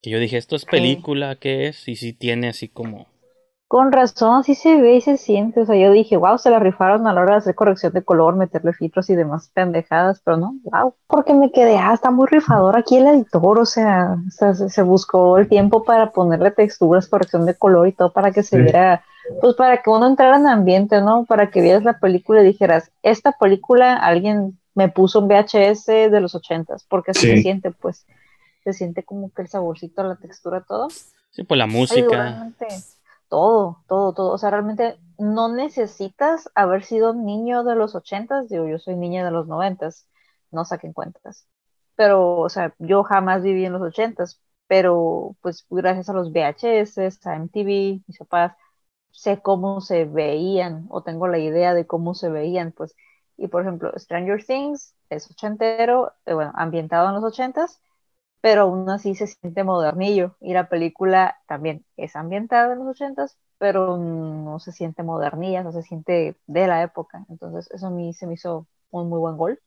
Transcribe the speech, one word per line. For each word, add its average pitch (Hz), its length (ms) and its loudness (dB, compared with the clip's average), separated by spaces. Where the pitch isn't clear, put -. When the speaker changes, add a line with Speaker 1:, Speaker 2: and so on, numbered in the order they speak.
Speaker 1:
que - 80 -14
yo 110 100 -2
dije, 117 180 -4
"¿Esto 147 200 -6
es 143 40 -8
Speaker 2:
Sí. - 80 -20
Speaker 1:
película? 139 640 -2
¿Qué 135 320 -6
es?". - 200 -12
Y 120 80 -10
sí 117 180 -12
tiene 120 360 -4
así 113 180 -12
como 113 400 -14
Speaker 2:
Con 262 240 4
razón, 254 520 2
sí 285 100 0
se 320 260 4
ve 247 180 6
y 240 40 4
se 277 160 0
siente. 220 440 0
O 220 40 2
sea, 214 100 2
yo 196 160 6
dije, 214 260 4
"Guau, 190 200 4
se 240 140 4
la 226 80 6
rifaron 196 480 2
a 208 60 2
la 180 80 2
hora 185 100 4
de 208 80 6
hacer 202 160 -2
corrección 190 380 0
de 185 100 -2
color, 165 320 4
meterle 175 380 -2
filtros 165 360 -6
y 190 60 2
demás 160 400 -4
pendejadas", 180 680 0
pero 165 140 0
no, 202 260 -4
guau, 233 300 -2
porque 302 260 2
me 277 180 4
quedé, 233 260 4
"Ah, 196 180 2
está 254 160 0
muy 262 160 4
rifador 220 500 4
aquí 247 200 4
el 262 100 8
editor", 214 500 4
o 233 80 4
sea, 185 520 0
o - 20 -8
sea, 202 240 2
se, 196 160 -4
se 196 140 0
buscó 185 560 4
el 208 100 4
tiempo 208 340 4
para 226 280 4
ponerle 175 400 2
texturas, 190 560 2
corrección 180 400 0
de 180 80 0
color 185 320 4
y 190 60 0
todo 180 200 0
para 196 180 2
que 202 120 0
se - 140 0
Speaker 3:
Sí. - 40 6
Speaker 2:
viera, 180 420 4
pues, 240 140 4
para 247 260 4
que - 80 0
uno 220 180 4
entrara 269 300 6
en 285 80 4
ambiente, 202 560 4
¿no? 226 240 2
Para 208 240 2
que 185 120 0
vieras 185 220 4
la 233 160 0
película 202 440 4
y - 20 8
dijeras, 185 460 2
"Esta 220 300 2
película 247 680 4
alguien 190 600 -2
me 190 140 2
puso 190 300 2
un 202 60 0
V 202 120 4
H 208 340 2
S 214 200 -4
de 208 100 4
los 180 140 -6
ochentas", 165 520 -8
porque 190 240 -4
así 190 100 -2
se 113 160 4
Speaker 3:
Sí. - 40 6
Speaker 2:
siente, 190 300 -2
pues. - 340 -10
Se 196 100 -6
siente 180 300 -10
como 196 280 -14
que - 120 -12
el 175 40 -14
saborcito, 175 560 -10
la 185 120 -8
textura, 180 520 -12
todo. 220 200 -6
Speaker 1:
Sí, - 120 -14
pues 151 140 -4
la 117 80 0
Speaker 2:
Ay, 110 60 -6
Speaker 1:
música. 170 380 0
Speaker 2:
realmente, 226 580 -6
todo, 196 580 -2
todo, 190 260 -2
todo. 185 180 -4
O 196 80 -6
sea, 208 100 -4
realmente 208 480 -6
no 220 340 -4
necesitas 269 1040 -6
haber 196 280 0
sido 226 300 -2
niño 233 500 -6
de 240 120 -4
los 220 180 -4
ochentas. 226 560 -10
Digo, 165 180 -6
yo 156 120 -8
soy 185 160 -12
niña 175 280 -8
de 180 60 -6
los 165 180 -6
noventas. 170 600 -8
No 165 140 -8
saquen 160 280 -14
cuentas. - 540 -18
Pero, 190 440 2
o 165 100 -4
sea, 175 300 -8
yo 190 240 0
jamás 190 400 -2
viví 185 220 -2
en 180 80 -8
los 185 100 -8
ochentas. 185 580 -8
Pero, 175 760 0
pues, 175 280 -12
gracias 185 400 -4
a 196 40 -8
los 180 160 -6
V 156 140 -2
H 220 360 -2
S, 196 460 -6
a 175 100 -10
M 165 140 -12
T 208 140 -8
V, 196 440 -4
mis 180 100 -20
papás, 175 360 -4
sé 202 300 -6
cómo 196 380 -4
se 175 260 -4
veían, 160 840 -6
o - 140 -12
tengo 170 240 -8
la 175 100 -4
idea 170 380 -2
de 170 100 -2
cómo 170 300 -8
se 175 140 -10
veían, 165 420 -8
pues. - 240 -18
Y, 196 100 -12
por 175 140 -6
ejemplo, 180 340 -10
Stranger 185 480 -8
Things 277 520 -10
es 151 180 -14
ochentero, 226 840 -4
eh, 170 80 -6
bueno, 151 220 -6
ambientado 165 540 -4
en 196 60 -6
los 214 80 -8
ochentas, 262 560 -8
pero 214 220 2
aún 185 280 -2
así 196 240 -6
se 208 100 -8
siente 190 380 -10
modernillo. 185 760 -2
Y 180 140 -10
la 175 160 -2
película 185 680 -2
también 151 360 -10
es - 180 -14
ambientada 220 580 -4
en 247 60 -12
los 262 100 -12
ochentas, 277 500 -12
pero 185 400 -4
no 160 600 -10
se - 120 -20
siente 165 300 -14
modernilla, 165 640 -8
no 170 80 -14
se 165 100 -12
siente 165 540 -6
de 175 220 -4
la 170 160 -2
época. 175 460 -14
Entonces, 170 440 -18
eso 190 140 -16
a - 20 -12
mí 175 240 -12
se 180 140 -18
me 170 80 -12
hizo 165 320 -14
un 175 180 -10
muy 170 80 -8
buen 160 200 -8
gol. 180 300 -6